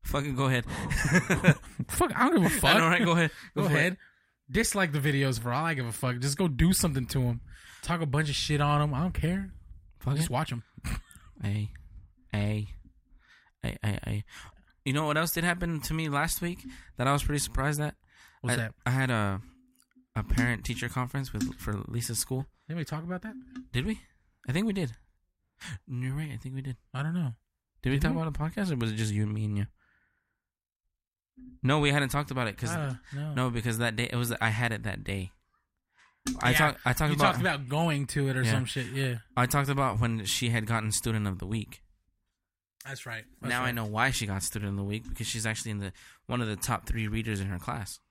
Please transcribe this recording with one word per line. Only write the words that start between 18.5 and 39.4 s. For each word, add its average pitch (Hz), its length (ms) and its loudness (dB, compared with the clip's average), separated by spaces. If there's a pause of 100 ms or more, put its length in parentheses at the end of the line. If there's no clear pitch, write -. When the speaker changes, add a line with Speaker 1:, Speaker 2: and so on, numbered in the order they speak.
Speaker 1:
I, 120 40 2
Speaker 2:
that? 113 180 -4 (100)
Speaker 1:
I 120 60 2
had 131 200 4
a, 104 300 2 (720)
a 107 80 -2
parent-teacher 120 680 0
conference 131 420 -4
with, - 260 -2
for - 140 -4 (160)
Lisa's 117 300 -4
school. 131 260 -2 (240)
Speaker 2:
Didn't 165 120 -6
we 147 40 -4
talk 156 180 -6
about 180 200 -6
that? 220 120 -12 (380)
Speaker 1:
Did - 140 0
we? 220 140 -4 (480)
I 123 40 -2
think 185 160 0
we 208 40 0
did. 165 220 -2 (960)
You're 127 260 -4
right. 151 180 -6
I - 40 -8
think 131 180 -10
we 135 80 -6
did. 131 140 -8 (180)
Speaker 2:
I 131 80 -4
don't 160 120 -2
know. 143 200 -2 (480)
Speaker 1:
Did 123 80 2
we 139 60 4
Speaker 2:
Did 139 60 2
Speaker 1:
talk - 120 2
Speaker 2:
we? 165 80 -2
Speaker 1:
about 160 60 -4
a 143 100 -6
podcast, 170 320 -2
or 143 60 0
was 113 160 0
it - 20 -2
just 107 180 0
you, 107 140 2
me, 107 200 -2
and 104 120 0
you? 101 80 0 (2000)
No, 143 180 4
we 143 100 6
hadn't 139 200 2
talked 143 200 -2
about 127 160 -2
it 101 100 -4
'cause 123 140 -2
Speaker 2:
Uh, 147 260 -2 (160)
no. 147 220 -6
Speaker 1:
no, 127 160 2
because 117 280 -2
that 117 180 0
day 120 140 -2
it 120 60 -2
was. 120 240 0
I 113 100 2
had 113 220 0
it 110 120 -6
that 101 200 -4
day. 95 280 -6 (1080)
I - 100 4
Speaker 2:
Yeah. 156 80 4
Speaker 1:
talk-, 151 260 2
I 123 80 2
talked 151 180 2
Speaker 2:
You 147 60 2
Speaker 1:
about 180 160 6
Speaker 2:
talked 120 80 -2
about 143 280 0
going 147 400 2
to 139 200 0
it 131 80 0
or 131 60 2
Speaker 1:
Yeah. 113 100 4
Speaker 2:
some 131 120 2
shit. 123 280 -4
Yeah. 131 260 -2 (180)
Speaker 1:
I 123 100 4